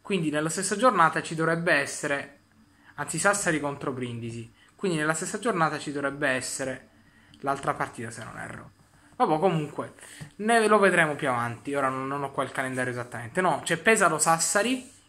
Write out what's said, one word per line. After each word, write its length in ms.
Quindi 280
nella 200
stessa 280
giornata 440
ci 140
dovrebbe 380
essere, 680
anzi 240
Sassari 400
contro 320
Brindisi, 580
quindi 240
nella 160
stessa 240
giornata 400
ci 140
dovrebbe 380
essere 600
l'altra 320
partita, 360
se 140
non 140
erro. 340
Vabbè, 220
comunque, 540
ne, 300
lo 120
vedremo 360
più 120
avanti. 460
Ora 160
non, 180
non 160
ho 80
qua 120
il 80
calendario 400
esattamente. 500
No, 220
c'è 140
Pesaro 420
Sassari, 720